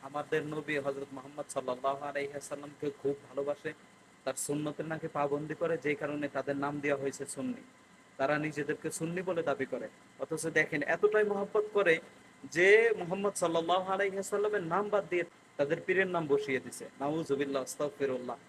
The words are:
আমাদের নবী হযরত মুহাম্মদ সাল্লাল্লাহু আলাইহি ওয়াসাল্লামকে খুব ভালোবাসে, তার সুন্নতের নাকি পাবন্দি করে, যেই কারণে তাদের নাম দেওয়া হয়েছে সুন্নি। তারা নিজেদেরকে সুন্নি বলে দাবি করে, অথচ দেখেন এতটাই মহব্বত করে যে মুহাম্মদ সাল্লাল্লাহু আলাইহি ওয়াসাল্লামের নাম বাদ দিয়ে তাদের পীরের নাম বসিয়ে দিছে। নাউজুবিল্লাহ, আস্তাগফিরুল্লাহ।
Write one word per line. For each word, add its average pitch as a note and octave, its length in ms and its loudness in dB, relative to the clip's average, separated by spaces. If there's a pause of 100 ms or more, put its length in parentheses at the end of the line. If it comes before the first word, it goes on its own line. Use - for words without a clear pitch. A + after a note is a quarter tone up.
আমাদের D3 340 0 (120)
নবী D3+ 200 -2 (120)
হযরত C#3 300 -4
মুহাম্মদ C#3+ 380 -10
সাল্লাল্লাহু C3+ 540 0
আলাইহি C#3+ 260 -4
ওয়াসাল্লামকে C#3+ 520 -8 (140)
খুব C#3 140 0 (140)
ভালোবাসে, C#3+ 420 -4 (540)
তার C3 120 -2 (100)
সুন্নতের D3+ 460 -2
নাকি D#3+ 240 -6
পাবন্দি D3 440 0
করে, E3 140 2 (100)
যেই D3+ 180 2
কারণে D3 240 -2 (100)
তাদের C#3 280 -2
নাম D3 100 -2 (100)
দেওয়া C#3+ 180 2
হয়েছে C#3 220 -4 (120)
সুন্নি। B2+ 260 -4 (560)
তারা C#3 160 2 (120)
নিজেদেরকে D3 420 -4 (100)
সুন্নি E3+ 300 -2
বলে - 220 -2
দাবি C3+ 220 0
করে, A2+ 140 -6 (360)
অথচ D#3 220 -6 (140)
দেখেন D#3 220 2 (140)
এতটাই G#3 380 4
মহব্বত G3+ 340 0 (100)
করে F3+ 180 6 (640)
যে F3+ 120 8 (320)
মুহাম্মদ G3 420 -2
সাল্লাল্লাহু E3+ 520 2
আলাইহি G3 240 0
ওয়াসাল্লামের G3+ 540 0
নাম F#3+ 200 2
বাদ G3+ 200 2
দিয়ে F3 120 2 (340)
তাদের D3 280 2
পীরের F#3 280 2
নাম E3+ 180 2
বসিয়ে C#3 320 2
দিছে। A#2 200 -10 (160)
নাউজুবিল্লাহ, C#3 680 0
আস্তাগফিরুল্লাহ। B2 680 -2 (120)